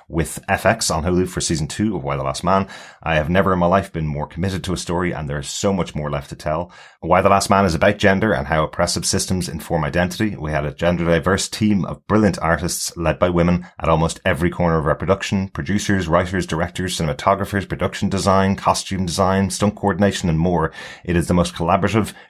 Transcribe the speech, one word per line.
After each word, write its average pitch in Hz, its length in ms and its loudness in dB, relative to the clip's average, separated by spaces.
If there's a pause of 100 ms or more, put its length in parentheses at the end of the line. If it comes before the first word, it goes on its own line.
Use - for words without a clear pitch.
with 78 300 -4 (100)
F 98 160 0
X - 280 2
on 80 100 -2
Hulu 90 260 2
for 87 140 -6
season 76 240 -2
two 104 300 -2
of 69 80 -6
Y 71 120 -2
the 67 60 -4
Last 67 220 -4
Man. 190 240 2 (340)
I 80 140 0
have 73 120 0
never 92 240 4
in 92 60 2
my 87 80 4
life 92 260 2
been 80 140 -4
more 73 220 -4
committed 90 360 -4
to 92 80 -4
a 85 60 -2
story, 87 340 -2
and 73 160 -8
there 73 120 -6
is 69 100 -10
so 101 220 0
much 92 220 -2
more 76 160 -6
left 71 200 -6
to - 60 -12
tell. 85 340 -4 (320)
Y 90 180 4
the 95 80 6
Last 98 220 4
Man 98 140 6
is 87 100 2
about 104 240 4
gender 98 340 4
and 71 140 -2
how 78 180 0
oppressive 87 400 -2
systems 92 440 -2
inform 82 360 -4
identity. 87 520 0
We 76 160 -6
had 73 120 0
a 71 80 -6
gender 85 320 0 (120)
diverse 92 320 0
team 104 380 0
of - 200 -10
brilliant 101 340 2
artists 82 560 -2
led 82 220 0
by 90 120 2
women 87 360 2 (140)
at - 80 -2
almost 80 360 2
every 92 260 0
corner 85 280 0
of 73 80 -2
our 76 100 2
production. 95 520 -2
Producers, 95 600 -2
writers, 90 380 0
directors, 87 520 -4
cinematographers, 95 680 0
production 95 420 -4
design, 95 460 2
costume 92 500 -2
design, 95 420 2
stunt 104 280 0
coordination 98 520 0
and 78 100 2
more. 80 340 0 (320)
It 85 120 0
is 85 120 2
the - 60 2
most 87 200 2
collaborative, 95 580 0 (180)